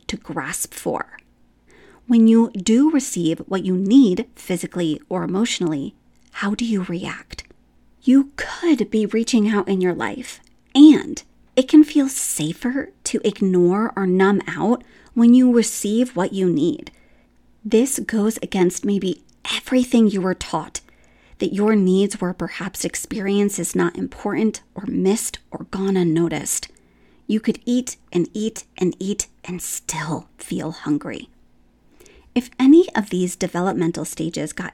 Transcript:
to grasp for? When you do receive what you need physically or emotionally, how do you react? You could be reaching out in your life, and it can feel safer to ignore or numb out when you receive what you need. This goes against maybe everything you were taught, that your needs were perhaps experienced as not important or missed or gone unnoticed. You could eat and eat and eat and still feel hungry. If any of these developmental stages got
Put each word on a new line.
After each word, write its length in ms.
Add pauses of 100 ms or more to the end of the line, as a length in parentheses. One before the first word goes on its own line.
to 100
grasp 560
for? 440 (880)
When 220
you 240
do 400
receive 480
what 240
you 140
need 580
physically 640 (100)
or 140
emotionally, 720 (360)
how 220
do 120
you 180
react? 600 (580)
You 340
could 540
be 160
reaching 420
out 220
in 100
your 140
life, 480 (340)
and 480 (320)
it 140
can 140
feel 260
safer 840 (140)
to 180
ignore 720
or 100
numb 420
out 360 (300)
when 200
you 200
receive 600
what 180
you 160
need. 420 (720)
This 360
goes 420
against 420
maybe 400 (320)
everything 540
you 120
were 120
taught, 480 (560)
that 160
your 220
needs 440
were 140
perhaps 500
experienced 760
as 160
not 220
important 640 (140)
or 120
missed 520 (120)
or 200
gone 240
unnoticed. 720 (600)
You 120
could 240
eat 340 (140)
and 220
eat 300 (140)
and 200
eat 300 (160)
and 180
still 760
feel 340
hungry. 580 (1040)
If 160 (100)
any 360
of 140
these 260
developmental 680
stages 480
got 200